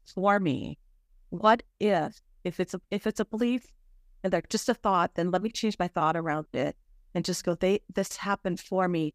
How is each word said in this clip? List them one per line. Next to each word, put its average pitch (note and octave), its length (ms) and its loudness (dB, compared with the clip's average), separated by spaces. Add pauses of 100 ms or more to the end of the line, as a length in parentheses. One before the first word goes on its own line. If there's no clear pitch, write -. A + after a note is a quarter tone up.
for G3+ 340 2
me? D3 380 -2 (520)
What G#3+ 340 4 (160)
if, F3+ 420 0 (220)
if F3 160 -4
it's F3+ 140 -2
a, F#3 80 -8 (100)
if G3+ 160 -4
it's A3 120 -2
a G#3 60 -2
belief A#3+ 400 -2 (580)
and F#3 80 0
they're F3 180 0
just - 200 -2
a A#3+ 40 2
thought, F#3 420 0
then F3 160 0
let F#3 100 2
me A3 80 -4
change - 300 -2
my F3+ 80 0
thought D#3+ 280 0
around D#3 380 -2
it C#3 220 -2 (380)
and E3+ 120 -2
just - 180 -4
go, F3 120 2
"They, F#3+ 240 2 (140)
this - 220 -4
happened G3 440 -4
for F#3 280 -2
me D#3+ 280 0